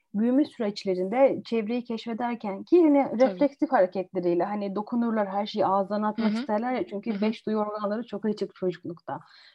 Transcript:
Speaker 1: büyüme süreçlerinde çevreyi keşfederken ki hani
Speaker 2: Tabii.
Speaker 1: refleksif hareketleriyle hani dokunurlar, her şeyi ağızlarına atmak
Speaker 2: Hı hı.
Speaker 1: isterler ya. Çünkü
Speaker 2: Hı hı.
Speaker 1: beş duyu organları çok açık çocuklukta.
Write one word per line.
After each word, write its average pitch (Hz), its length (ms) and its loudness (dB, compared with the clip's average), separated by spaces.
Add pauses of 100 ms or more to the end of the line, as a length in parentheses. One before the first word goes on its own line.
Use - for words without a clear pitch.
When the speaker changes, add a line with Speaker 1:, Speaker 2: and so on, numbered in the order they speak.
(140)
Speaker 1:
büyüme 247 320 4
süreçlerinde 202 1000 0
çevreyi 233 380 -2
keşfederken 226 800 -6
ki 349 180 6
hani 285 280 6
Speaker 2:
Tabii. 226 120 0
Speaker 1:
refleksif 262 500 2
hareketleriyle 180 720 2
hani 202 320 -4
dokunurlar, 220 520 -2
her 202 180 -4
şeyi 208 200 -2
ağızlarına 202 420 0
atmak 214 240 0
Speaker 2:
Hı 214 40 -2
hı. 226 40 -2
Speaker 1:
isterler 240 340 -2
ya. 233 140 -2
Çünkü 208 260 -6
Speaker 2:
Hı 196 40 -4
hı. 190 40 -4
Speaker 1:
beş 220 240 -2
duyu 214 120 0
organları 208 460 -4
çok 208 220 -8
açık 208 300 -4
çocuklukta. 165 640 -6 (360)